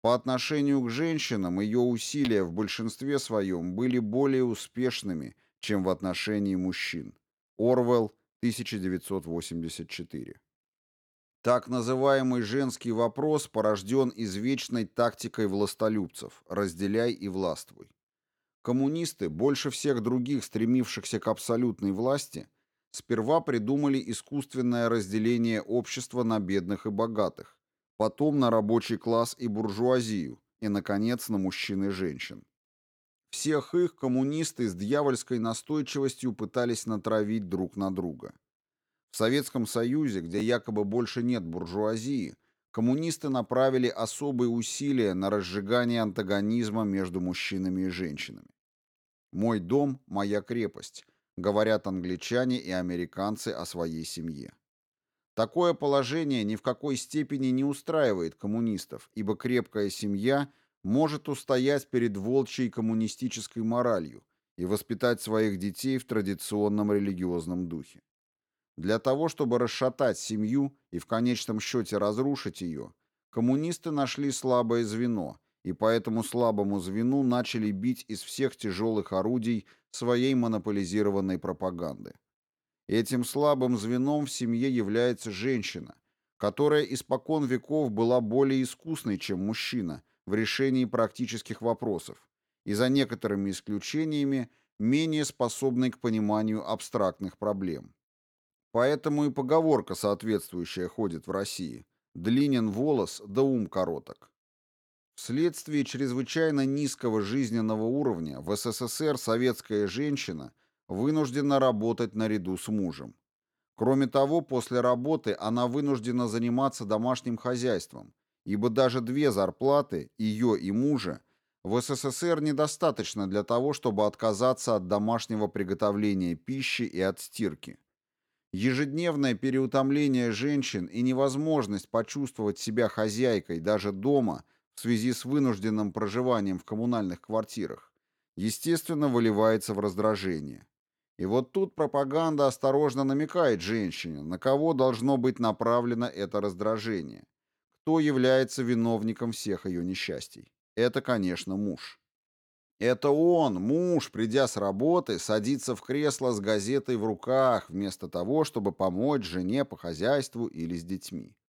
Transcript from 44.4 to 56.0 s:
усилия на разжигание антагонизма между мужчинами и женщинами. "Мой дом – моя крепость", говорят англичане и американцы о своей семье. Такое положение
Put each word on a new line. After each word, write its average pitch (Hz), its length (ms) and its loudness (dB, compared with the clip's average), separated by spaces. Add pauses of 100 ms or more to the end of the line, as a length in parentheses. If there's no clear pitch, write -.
усилия 117 680 0
на 95 160 0
разжигание 107 720 0
антагонизма 107 800 0
между 95 380 -2
мужчинами 92 640 -2
и 92 80 0
женщинами. 73 600 -8 (840)
"Мой 107 280 2
дом – 135 480 0
моя 101 340 0
крепость", - 640 -6 (300)
говорят 104 500 2
англичане 98 720 -2
и 92 120 -6
американцы 90 800 -4
о - 140 -6
своей 82 400 -4
семье. 78 480 -10 (840)
Такое 165 380 2
положение 139 720 2